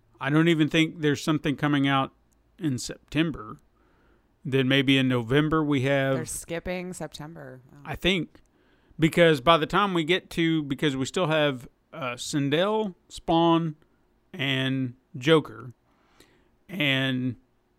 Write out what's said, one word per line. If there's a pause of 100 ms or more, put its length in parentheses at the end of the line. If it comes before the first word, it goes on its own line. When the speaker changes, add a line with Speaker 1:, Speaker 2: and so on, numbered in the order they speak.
(200)
Speaker 1:
I
don't
even
think
there's
something
coming
out (460)
in
September. (840)
Then
maybe
in
November
we
have
Speaker 2:
They're
skipping
September. (120)
Oh.
Speaker 1:
I
think, (580)
because
by
the
time
we
get
to,
because
we
still
have, (240)
uh,
Sindel, (140)
Spawn, (560)
and (220)
Joker. (960)
And (420)